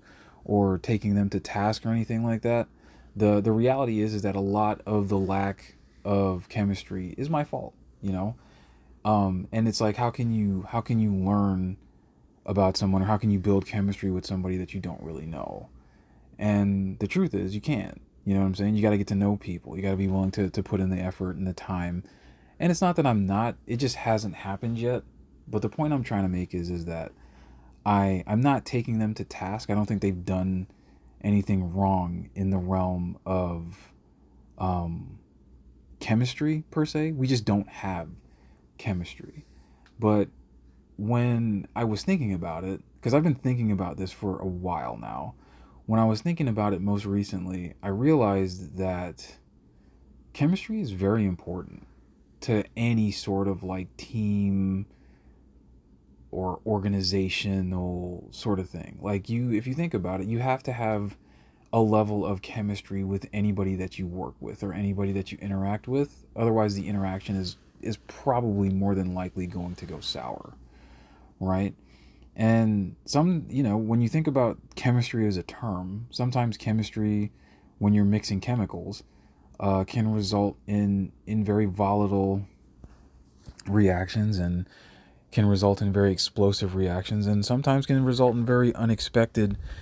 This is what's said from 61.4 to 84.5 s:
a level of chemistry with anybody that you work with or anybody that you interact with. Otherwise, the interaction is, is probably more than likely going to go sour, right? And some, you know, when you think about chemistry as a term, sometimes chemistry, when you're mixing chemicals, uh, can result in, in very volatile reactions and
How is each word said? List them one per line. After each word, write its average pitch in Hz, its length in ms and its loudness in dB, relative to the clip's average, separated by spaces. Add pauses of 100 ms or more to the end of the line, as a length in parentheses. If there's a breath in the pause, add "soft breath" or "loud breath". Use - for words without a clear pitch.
a 117 80 4
level 107 460 4
of 95 160 -2
chemistry 101 640 -4
with 95 280 -4
anybody 98 440 0
that 92 220 -8
you 95 80 -4
work 87 340 -8
with - 220 -10
or 98 100 -4
anybody 98 400 -2
that 98 200 -4
you - 80 -14
interact 98 480 -4
with. 139 460 -4
Otherwise, 110 400 2
the 98 140 -6
interaction 98 480 -4
is, 90 200 -4 (240)
is - 160 -6 (120)
probably 110 640 0
more 98 240 2
than 92 200 -2
likely 92 320 -6
going 87 300 -8
to 87 100 -14
go 78 140 -10
sour, 62 540 -8 (880 loud breath)
right? 95 340 0 (600 soft breath)
And 110 640 2 (100)
some, 165 420 2
you 135 140 0
know, 107 160 2
when 113 240 2
you 113 80 2
think 156 160 0
about 131 320 2 (160)
chemistry 120 520 2
as 95 120 0
a 85 40 -6
term, 101 680 -8
sometimes 123 480 0
chemistry, 107 760 0 (460 soft breath)
when 104 160 4
you're 104 100 6
mixing 101 360 2
chemicals, 98 640 -4 (540 soft breath)
uh, 95 260 2
can 110 280 0
result 101 540 0
in, 101 460 0 (140)
in 107 160 0
very 104 220 4
volatile 98 800 2 (1200 loud breath)
reactions 98 720 2
and 87 300 -2 (640 loud breath)